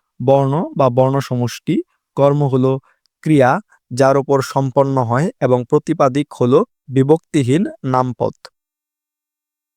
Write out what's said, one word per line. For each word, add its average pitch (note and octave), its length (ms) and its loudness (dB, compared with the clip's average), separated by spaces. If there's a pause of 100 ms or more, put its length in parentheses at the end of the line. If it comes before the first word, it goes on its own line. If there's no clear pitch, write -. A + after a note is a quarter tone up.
(200)
বর্ণ C#3 340 2 (220)
বা C#3 140 2
বর্ণ C3 300 0
সমষ্টি। B2 560 -6 (400)
কর্ম C#3+ 320 2
হল B2+ 180 0 (580)
ক্রিয়া, C#3 260 4 (400)
যার C3+ 260 2
উপর C#3 260 0
সম্পন্ন C#3 600 -2
হয়, A#2+ 240 -2 (140)
এবং B2+ 240 2
প্রতিপাদিক D3 720 -2
হল B2 180 0 (360)
বিভক্তিহীন C#3 760 0 (220)
নামপদ। B2+ 500 -2 (1400)